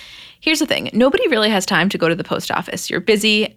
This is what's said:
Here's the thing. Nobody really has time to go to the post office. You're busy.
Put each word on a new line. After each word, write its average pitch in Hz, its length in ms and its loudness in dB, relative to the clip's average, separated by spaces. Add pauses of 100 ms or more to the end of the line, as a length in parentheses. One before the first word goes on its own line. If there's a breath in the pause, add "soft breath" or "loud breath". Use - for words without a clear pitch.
(420 loud breath)
Here's 311 180 0
the 311 60 0
thing. - 280 -2
Nobody 285 340 4
really 220 220 2
has 202 160 0
time 185 240 2
to 180 80 -4
go 165 100 0
to 165 80 2
the - 80 -6
post - 260 -6
office. - 400 -6
You're - 120 -4
busy. 214 560 0